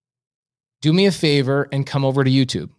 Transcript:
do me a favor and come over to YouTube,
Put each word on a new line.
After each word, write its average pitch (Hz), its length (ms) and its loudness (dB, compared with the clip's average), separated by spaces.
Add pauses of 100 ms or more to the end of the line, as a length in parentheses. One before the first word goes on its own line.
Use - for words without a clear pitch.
(800)
do 156 120 2
me 196 140 4
a 190 40 4
favor 139 600 0
and 139 160 -4
come 139 180 -2
over 135 180 0
to 131 60 2
YouTube, 127 500 0